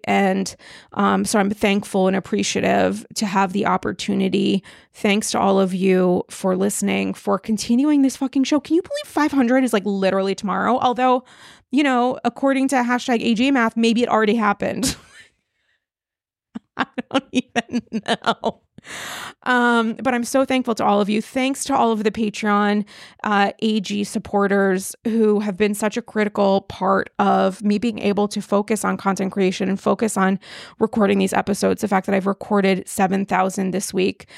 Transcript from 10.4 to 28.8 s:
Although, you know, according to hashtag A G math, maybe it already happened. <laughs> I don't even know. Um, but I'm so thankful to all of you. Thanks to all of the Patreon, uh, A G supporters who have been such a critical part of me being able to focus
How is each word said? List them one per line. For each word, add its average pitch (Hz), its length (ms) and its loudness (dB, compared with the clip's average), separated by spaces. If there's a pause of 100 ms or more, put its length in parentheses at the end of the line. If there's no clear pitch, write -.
Although, 254 460 2 (460)
you 247 120 2
know, 247 420 2
according 269 440 0
to 269 80 0
hashtag 240 440 0
A 233 140 2
G 254 160 2
math, 233 260 2
maybe 233 260 2
it 233 60 2
already 214 280 2
happened. 208 640 -2
<laughs> - 1800 -20
I - 100 -4 (240)
don't 269 220 0
even - 500 -4 (240)
know. - 560 -4 (840)
Um, 240 580 2
but 247 100 0
I'm 240 120 -2
so 269 200 0
thankful 254 300 -2
to - 100 -2
all 208 160 2
of 196 80 0
you. 214 140 0
Thanks 269 420 -4
to 277 120 -2
all 233 160 4
of 214 100 -2
the 208 80 0
Patreon, 208 760 0 (380)
uh, 202 380 2
A 220 200 0
G 202 220 -4
supporters 196 1000 0
who 214 340 2
have 208 180 -4
been 208 180 0
such 214 220 -2
a 233 60 -4
critical 202 600 0
part - 480 -2 (100)
of 196 420 2
me 208 160 2
being 214 220 -4
able 202 260 0
to 208 140 -6
focus 208 440 -2